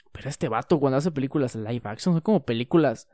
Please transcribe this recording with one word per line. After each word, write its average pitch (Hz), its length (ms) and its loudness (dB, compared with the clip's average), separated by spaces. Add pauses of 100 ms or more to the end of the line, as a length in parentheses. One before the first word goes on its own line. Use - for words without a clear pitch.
(120)
Pero - 180 -12
este 147 180 -4
vato 120 300 2
cuando 131 200 2
hace 165 120 0
películas 139 460 -2
live 113 280 -6
action 113 300 -2
son 165 60 0
como 185 260 2
películas 123 680 0